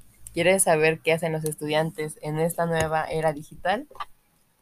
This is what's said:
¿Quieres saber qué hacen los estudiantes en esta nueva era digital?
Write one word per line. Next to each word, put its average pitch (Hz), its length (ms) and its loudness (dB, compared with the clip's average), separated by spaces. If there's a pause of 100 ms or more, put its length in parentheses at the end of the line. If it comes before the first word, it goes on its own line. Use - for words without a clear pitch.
(340)
¿Quieres 185 300 4
saber 160 380 4
qué 160 100 2
hacen 165 220 0
los 156 100 -4
estudiantes 156 800 -4
en 151 180 -4
esta 170 260 -2
nueva 160 460 -2
era 156 220 0
digital? 175 560 -6 (720)